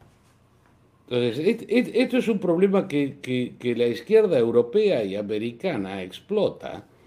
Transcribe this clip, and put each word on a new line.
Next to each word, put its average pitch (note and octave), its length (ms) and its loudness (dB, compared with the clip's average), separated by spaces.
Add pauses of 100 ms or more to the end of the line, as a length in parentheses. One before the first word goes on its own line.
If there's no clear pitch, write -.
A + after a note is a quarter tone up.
(1080)
Entonces, A#2+ 320 -2
et-, A3 280 -2
et-, - 280 2
esto B3+ 220 2
es G#3+ 100 0
un A3 100 2
problema F#3+ 500 2
que, C#3+ 320 -2
que, B2+ 380 -4
que A#2+ 180 -2
la A#2+ 100 2
izquierda F#3 520 2
europea A#2+ 680 2
y G2 120 -4
americana G#2+ 840 -6
explota, G#2+ 840 -6 (220)